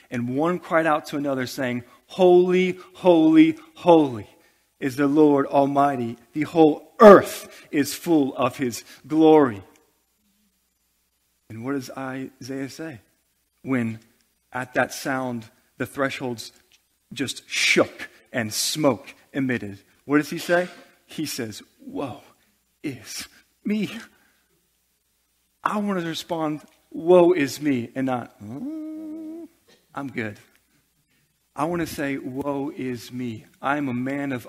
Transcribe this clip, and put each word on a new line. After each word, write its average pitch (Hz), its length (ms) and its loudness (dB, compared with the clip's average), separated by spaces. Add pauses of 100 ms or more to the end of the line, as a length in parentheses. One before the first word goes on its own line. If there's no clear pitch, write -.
(120)
And 127 260 -6
one 170 220 -2
cried 165 260 -2
out 156 220 0
to 151 100 -8
another, 135 300 -4
saying, 123 360 -6 (220)
"Holy, 180 720 4 (160)
holy, 160 640 6 (160)
holy 147 560 2 (500)
is 127 160 -6
the 143 120 0
Lord 143 400 4
Almighty. 139 720 0 (160)
The 151 100 -4
whole 156 560 4
earth - 720 8
is 139 240 -2
full 151 420 0
of 127 200 -2
his 120 260 -6 (240)
glory." 151 560 6 (1900)
And 113 160 -14
what 135 60 -6
does 135 180 -8
Isaiah 135 800 -12
say 156 320 -16 (640)
when 117 360 -4 (540)
at 127 220 -10
that 131 180 -2
sound 127 560 -8 (280)
the 127 100 -6
thresholds 127 640 -6 (600)
just - 380 -10
shook - 580 -2 (240)
and 110 220 -6
smoke - 600 -4 (180)
emitted? 117 460 -6 (260)
What 147 140 0
does 147 100 -4
he 170 80 -8
say? 175 320 -2 (380)
He - 180 -10
says, 113 380 -10 (180)
"Woe - 400 -12 (600)
is - 440 -12 (380)
me." 208 260 -4 (1700)
I 214 140 -6
want 202 220 -4
to 165 80 -8
respond, 156 540 -6 (280)
"Woe 175 440 4
is 143 280 -4
me," 131 320 -4
and 135 140 -6
not, 123 340 -8
"Mm, 311 1080 -14 (460)
I'm 143 140 -12
good." 110 320 -10 (1160)
I 139 100 -6
want 170 160 -4
to 160 40 -4
say, 139 320 -8
"Woe 139 580 -8
is 123 360 -10
me. 123 340 -10 (160)
I 139 160 -4
am 147 100 -4
a 123 60 -6
man 135 380 -6
of 123 180 -10